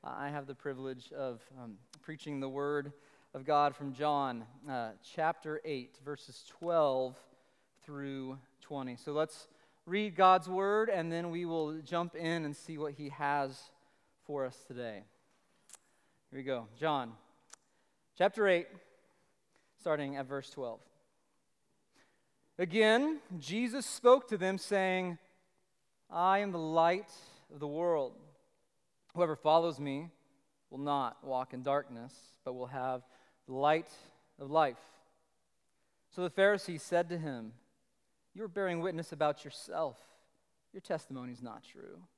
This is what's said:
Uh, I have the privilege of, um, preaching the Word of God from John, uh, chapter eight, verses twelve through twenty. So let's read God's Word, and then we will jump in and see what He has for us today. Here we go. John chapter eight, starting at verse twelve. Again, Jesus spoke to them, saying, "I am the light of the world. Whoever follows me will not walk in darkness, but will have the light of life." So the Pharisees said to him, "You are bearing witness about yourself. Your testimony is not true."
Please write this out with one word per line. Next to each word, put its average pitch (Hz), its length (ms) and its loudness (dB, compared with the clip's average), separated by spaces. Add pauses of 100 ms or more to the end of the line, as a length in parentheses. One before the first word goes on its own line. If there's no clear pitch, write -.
Uh, - 140 -10
I 139 120 -6
have 143 180 -8
the 139 80 -12
privilege 131 560 -10
of, 131 280 -6 (220)
um, 110 160 -14 (240)
preaching 147 380 -8
the 135 100 -4
Word 143 420 -2 (440)
of 135 100 -10
God 147 300 4
from 139 180 -8
John, 139 500 0 (240)
uh, 120 260 -4 (100)
chapter 156 640 -2
eight, 135 380 -8
verses 139 460 -14
twelve 135 680 2 (680)
through 135 560 -8 (200)
twenty. 131 360 -8
So 147 160 -10
let's 151 360 -2 (380)
read 196 300 -2
God's 185 340 8
Word, 202 400 2
and 165 220 0
then 170 180 -2
we 170 160 -4
will 160 360 -2
jump 170 340 -4
in 165 280 -2
and 147 120 -6
see 156 240 -12
what 147 140 -4
He 143 160 -10
has 143 600 -2 (560)
for 139 220 -4
us 123 100 -10 (100)
today. 113 360 -10 (1300)
Here 135 80 -12
we 135 40 -10
go. 127 220 -4 (140)
John 139 320 0 (1040)
chapter 202 300 4
eight, 175 180 4 (1120)
starting 147 360 -2
at 139 100 -6
verse 135 240 -8
twelve. 117 300 -10 (1800)
Again, 220 600 6 (200)
Jesus 220 480 -4
spoke 247 400 6
to 214 100 -2
them, 185 220 0
saying, 185 580 0 (960)
"I 180 280 4
am 208 120 -2
the 170 80 -4
light 165 520 4 (400)
of 151 80 -16
the 147 80 -6
world. 151 460 0 (1000)
Whoever 165 200 2
follows 156 440 4
me 143 320 -6 (580)
will - 80 -14
not 139 460 -2
walk 131 320 -4
in 127 80 -10
darkness, 135 500 -2 (300)
but 127 100 -6
will 123 140 -8
have 127 340 -4 (460)
the 131 60 -12
light 151 360 2 (480)
of 139 140 -10
life." 147 260 4 (1300)
So 180 100 -6
the 180 80 0
Pharisees 196 540 2
said 170 260 2
to 170 80 -4
him, 123 360 -6 (840)
"You 196 80 -10
are 214 60 -8
bearing 180 320 -2
witness 165 300 -4
about 151 320 0
yourself. 147 540 -6 (760)
Your 190 100 -14
testimony 135 500 -8
is 117 100 -14
not 113 220 -14
true." - 400 -18 (140)